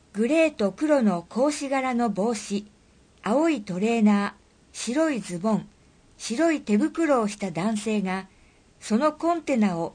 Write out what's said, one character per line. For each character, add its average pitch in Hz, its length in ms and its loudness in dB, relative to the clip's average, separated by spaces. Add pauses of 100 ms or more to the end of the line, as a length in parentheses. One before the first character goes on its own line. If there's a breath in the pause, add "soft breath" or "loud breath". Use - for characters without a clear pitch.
(120)
グ 220 160 -2
レ 320 200 4
ー 302 60 -4
と 196 160 0
黒 294 320 2
の 180 200 2
格 262 280 0
子 294 200 -6
柄 262 240 -2
の 240 160 0
帽 214 240 -2
子、 202 320 -6 (560)
青 277 260 2
い 262 140 0
ト 180 160 -6
レ 226 220 0
ー - 20 4
ナ 208 320 2 (380)
ー、 - 40 -18
白 302 340 0
い 233 100 -4
ズ 175 180 -8
ボ 214 160 0
ン、 - 140 -4 (500)
白 311 340 0
い 285 80 -2
手 208 160 0
袋 294 460 2
を 208 60 0
し 208 100 -8
た 190 120 -6
男 208 280 -2
性 214 240 -2
が、 190 260 -4 (520 soft breath)
そ 214 180 0
の 302 160 2
コ 339 200 0
ン 320 80 -6
テ 277 140 0
ナ 190 220 2
を 165 160 -4